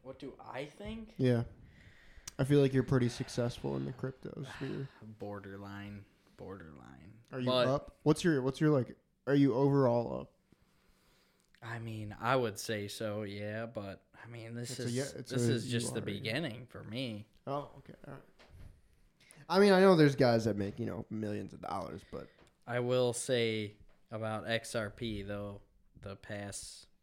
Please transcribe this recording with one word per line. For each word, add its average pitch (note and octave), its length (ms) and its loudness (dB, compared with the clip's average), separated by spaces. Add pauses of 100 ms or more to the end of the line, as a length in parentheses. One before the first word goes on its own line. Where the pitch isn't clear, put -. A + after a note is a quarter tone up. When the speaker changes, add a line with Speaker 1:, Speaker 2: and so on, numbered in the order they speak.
Speaker 1:
What B2+ 160 -16
do C3+ 200 -10
I C3+ 260 -8
think? G#3+ 520 -12
Speaker 2:
Yeah. B2 280 4 (920)
I C#3 40 4
feel C#3+ 160 6
like C#3 140 6
you're C3 100 4
pretty B2 260 4
successful B2 680 -4
in C3+ 80 -4
the C#3 80 -6
crypto - 500 -10 (120)
sphere. C3+ 320 -8 (160)
Speaker 1:
<sighs> A2 160 -18
Borderline. G2+ 840 -12 (340)
Borderline. D#2 760 -16 (180)
Speaker 2:
Are C3 80 -8
you B2+ 60 -2
Speaker 1:
But B2+ 220 4
Speaker 2:
up? C#3 360 -2
What's D3+ 200 4
your, D3+ 180 4
what's C3+ 180 -2
your, D3+ 120 6
like, C3 240 2 (320)
are C#3+ 80 4
you C#3 180 6
overall B2+ 680 2
up? - 100 -16 (1300)
Speaker 1:
I A#2 180 -10
mean, A2 400 -8
I B2 160 2
would A2+ 220 0
say G#2 300 -4
so, G#2+ 360 -4
yeah, G#2 440 -6
but, G2+ 340 -10 (220)
I - 40 -18
mean, A#2 280 -14
this A#2+ 160 -8
Speaker 2:
It's B2 80 -8
a B2 40 -6
Speaker 1:
is, A#2+ 120 -4
Speaker 2:
yeah, C3 80 -2 (120)
it's B2+ 160 -12
Speaker 1:
this A#2+ 160 2
Speaker 2:
a A#2 40 4
Speaker 1:
is A#2 160 0
Speaker 2:
you - 120 -4
Speaker 1:
just A#2 140 -4
the A2+ 80 -4
Speaker 2:
are, G2 80 -6
yeah. G2 60 -6
Speaker 1:
beginning A#2+ 520 -6
for - 160 -16
me. A2 440 -8 (180)
Speaker 2:
Oh, C#3 320 -6
okay. - 160 -20 (140)
All C#3 60 -14
right. C#3 100 -18 (1200)
I F3+ 120 4
mean, G3+ 140 10
I F#3 80 8
know F#3+ 140 10
there's D3 200 8
guys A#2 300 6
that G#2 120 2
make, G2+ 220 -4
you A2+ 80 -4
know, G2 240 -8
millions G#2 420 -6
of - 80 -16
dollars, F2+ 400 -8 (100)
but C#2+ 160 -12 (380)
Speaker 1:
I B2 140 -4
will B2 340 2
say A2 600 0 (360)
about A2 400 -6
X A2+ 260 -4
R G#2+ 140 -2
P, G#2+ 320 -8
though, G2+ 400 -10 (400)
the G2 140 -12
past - 720 -12 (160)